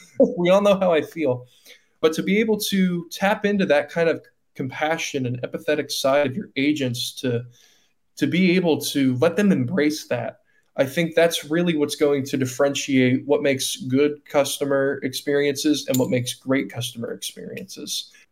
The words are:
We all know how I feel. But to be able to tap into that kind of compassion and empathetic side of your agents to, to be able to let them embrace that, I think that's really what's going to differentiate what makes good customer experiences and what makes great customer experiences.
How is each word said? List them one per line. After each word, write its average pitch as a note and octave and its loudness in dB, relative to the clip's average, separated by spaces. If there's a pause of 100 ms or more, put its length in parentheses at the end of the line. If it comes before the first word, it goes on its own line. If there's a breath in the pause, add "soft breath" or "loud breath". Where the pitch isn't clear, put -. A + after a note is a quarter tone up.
(380 loud breath)
We F3 2
all G3+ 6
know G3+ 4
how F3+ 2
I D3+ 2
feel. C#3 -2 (520 soft breath)
But D#3+ 2
to - -4
be F#3+ 2
able A3 0
to F3+ 0
tap G3+ -2
into G3+ 0
that D3 2
kind E3+ 0
of D3 -2 (300)
compassion D3 -4
and B2 -6
empathetic - -4
side C#3 2
of B2+ -6
your - -8
agents C3+ -2 (100)
to, A#2+ -2 (760 soft breath)
to C#3+ 0
be F3 4
able E3+ 2
to C3 0
let D#3+ 2
them G#3 4
embrace D3+ 0
that, A#2 -6 (360)
I C#3 2
think E3 -2
that's E3 2
really E3+ 0
what's D3 0
going C#3+ 2
to C3+ -4
differentiate C3 2
what C#3+ 2
makes C3+ 0
good C#3+ 0
customer C#3 0
experiences C#3+ 0
and C3 0
what B2+ 2
makes B2 -2
great C3 -2
customer A#2+ -8
experiences. - -12 (200 soft breath)